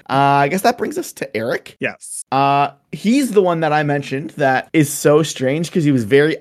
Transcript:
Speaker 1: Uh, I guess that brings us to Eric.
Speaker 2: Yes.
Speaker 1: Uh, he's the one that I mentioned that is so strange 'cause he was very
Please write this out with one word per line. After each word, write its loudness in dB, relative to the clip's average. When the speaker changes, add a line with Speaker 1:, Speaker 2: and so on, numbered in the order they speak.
Speaker 1:
Uh, 2
I 0
guess -4
that 0
brings -6
us -10
to -8
Eric. -6
Speaker 2:
Yes. -10
Speaker 1:
Uh, 2
he's 0
the 2
one 0
that 0
I 2
mentioned -4
that 0
is 4
so 2
strange -4
'cause 0
he 4
was 2
very 2